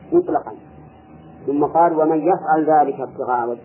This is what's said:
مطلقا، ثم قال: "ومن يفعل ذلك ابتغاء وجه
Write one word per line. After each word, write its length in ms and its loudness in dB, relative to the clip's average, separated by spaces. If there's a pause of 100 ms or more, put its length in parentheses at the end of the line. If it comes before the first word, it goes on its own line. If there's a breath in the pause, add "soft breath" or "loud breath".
(120)
مطلقا، 400 0 (920)
ثم 180 0
قال: 360 2
"ومن 180 2
يفعل 520 0
ذلك 300 2
ابتغاء 480 -4
وجه 160 -6